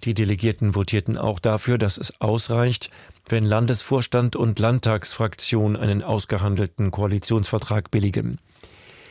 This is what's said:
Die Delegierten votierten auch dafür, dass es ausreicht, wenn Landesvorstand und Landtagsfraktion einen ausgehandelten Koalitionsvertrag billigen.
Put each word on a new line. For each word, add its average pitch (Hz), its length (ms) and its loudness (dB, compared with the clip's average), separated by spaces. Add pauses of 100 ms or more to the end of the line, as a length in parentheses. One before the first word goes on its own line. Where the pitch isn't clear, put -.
Die 113 100 -2
Delegierten 104 640 0
votierten 101 420 0
auch 107 220 -2
dafür, 113 400 0
dass 104 180 0
es - 240 -8
ausreicht, 117 680 0 (360)
wenn 113 180 0
Landesvorstand 120 920 2
und 113 240 0
Landtagsfraktion 110 1160 0
einen 101 280 0
ausgehandelten 101 880 0
Koalitionsvertrag 104 1000 0
billigen. 107 480 0 (720)